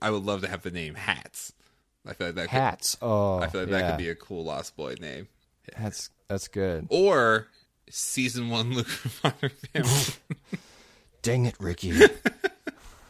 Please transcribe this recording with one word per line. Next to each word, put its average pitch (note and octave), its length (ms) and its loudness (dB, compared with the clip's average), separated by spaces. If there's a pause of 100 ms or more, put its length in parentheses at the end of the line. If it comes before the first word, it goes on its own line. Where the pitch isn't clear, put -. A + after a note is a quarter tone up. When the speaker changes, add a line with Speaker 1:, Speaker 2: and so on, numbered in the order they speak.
Speaker 1:
I A2 80 0
would G2+ 120 -2
love G2+ 180 -2
to F#2+ 60 -6
have F2 140 -8
the F#2 80 -8
name E2 240 -8
Hats. - 580 -8 (540)
I - 80 -10
feel F2+ 140 -4
like E2+ 80 -6
that F2 80 -4
could, - 80 -6
Speaker 2:
Hats. B2+ 500 -2
Oh, G2+ 380 2
Speaker 1:
I F2 80 -2
feel F#2 140 -4
like F#2 100 -2
that F#2+ 80 2
Speaker 2:
yeah. F2+ 100 0
Speaker 1:
could D#2+ 80 0
be E2+ 120 -4
a E2 60 -4
cool E2+ 280 -10
Lost D2+ 320 -8
Boy C2 260 -8
name. D#2 260 -12 (500)
Speaker 2:
That's, G#2+ 320 -6 (180)
that's G2 200 -4
good. F2 420 -2
Speaker 1:
Or C3 580 4 (420)
season A#2+ 600 -4
one A#2 240 0
Luke A#2+ 140 0
<laughs> - 0 -
Father - 600 -2
Family. - 400 -2
Speaker 2:
<laughs> - 680 -2 (600)
Dang A#2+ 240 2
it, A#2 140 0
Ricky. F2 360 -2
<laughs> A#2+ 60 10 (1080)